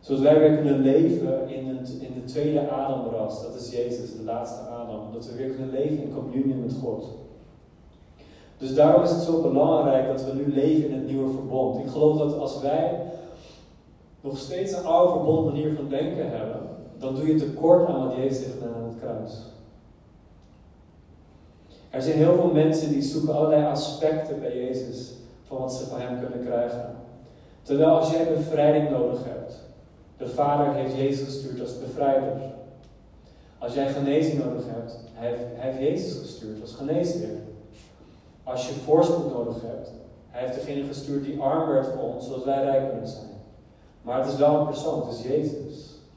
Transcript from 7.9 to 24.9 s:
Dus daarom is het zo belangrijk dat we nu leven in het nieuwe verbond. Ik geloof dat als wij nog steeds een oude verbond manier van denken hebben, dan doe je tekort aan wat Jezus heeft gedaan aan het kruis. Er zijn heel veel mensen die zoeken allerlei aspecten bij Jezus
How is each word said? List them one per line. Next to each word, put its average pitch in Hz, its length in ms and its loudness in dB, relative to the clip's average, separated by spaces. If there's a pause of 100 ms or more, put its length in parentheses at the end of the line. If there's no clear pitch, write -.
Dus 131 160 -6
daarom 160 280 8
is 170 80 2
het 170 120 0
zo 165 200 2
belangrijk 135 640 4
dat 135 180 -4
we 135 100 -6
nu 143 180 0
leven 151 360 4
in 135 60 -4
het 131 120 -6
nieuwe 135 260 -2
verbond. 131 460 -2
Ik 139 120 -6
geloof 151 280 6
dat 147 200 0
als 131 220 -6
wij 143 420 -2 (1160)
nog 139 180 -8
steeds 190 340 -4
een 180 120 -4
oude 175 280 8
verbond 160 320 4
manier 151 300 0
van 143 140 -6
denken 139 420 -2
hebben, - 300 -6 (380)
dan 135 160 -4
doe 151 120 -2
je 156 80 4
tekort 156 540 4
aan 131 180 0
wat 123 100 -2
Jezus 135 280 -2
heeft - 80 -8
gedaan 117 220 -8
aan 117 140 -8
het 113 120 -12
kruis. - 320 -10 (2500)
Er 131 120 -4
zijn 156 140 0
heel 175 180 8
veel 175 180 4
mensen 156 360 4
die 143 140 0
zoeken 151 320 0
allerlei 151 300 4
aspecten 151 760 -2
bij 123 160 -6
Jezus 127 560 -6 (300)